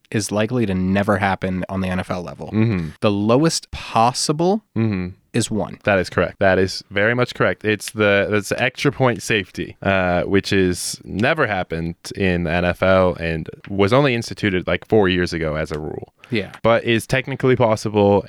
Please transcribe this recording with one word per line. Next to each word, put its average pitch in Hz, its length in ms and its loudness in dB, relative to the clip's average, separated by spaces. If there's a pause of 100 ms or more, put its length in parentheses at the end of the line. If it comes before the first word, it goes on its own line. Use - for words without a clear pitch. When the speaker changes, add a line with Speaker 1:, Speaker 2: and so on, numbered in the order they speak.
(100)
Speaker 1:
is 104 220 -4
likely 113 340 0
to 98 80 -2
never 95 440 2
happen 92 500 -2
on 98 120 -6
the 92 80 -4
N 90 120 -4
F - 100 -8
L 90 120 -6
level. 76 260 -14
Speaker 2:
Mm-hmm. 101 400 0 (120)
Speaker 1:
The 110 120 2
lowest 117 580 0
possible - 300 -2 (760)
Speaker 2:
Mm-hmm. 104 320 0 (260)
Speaker 1:
is 117 160 -2
one. 101 340 -4
Speaker 2:
That 101 140 4
is 87 100 0
correct. - 300 -2
That 95 200 4
is 95 320 0
very 101 240 2
much 123 200 -2
correct. 101 300 -2
It's 107 260 -2
the, 101 400 2
that's 104 180 -2
the - 140 -4
extra 131 280 -2
point 120 320 0
safety, 98 600 -4
uh, 92 400 2
which 95 300 0
is 92 520 0
never 127 420 -2
happened 85 500 -4 (200)
in 90 280 0
the 78 60 -2
N 87 140 0
F 87 180 -2
L 92 380 4
and 82 280 -4 (200)
was 98 240 2
only 135 220 4
instituted, 98 520 -2
like, 87 200 -2
four 107 220 4
years 90 260 0
ago 78 220 -4
as 78 140 -4
a 78 80 -6
rule. - 360 -10 (160)
Speaker 1:
Yeah. 101 220 -4 (100)
Speaker 2:
But 113 220 2
is 113 240 0
technically 131 480 0
possible, 104 720 4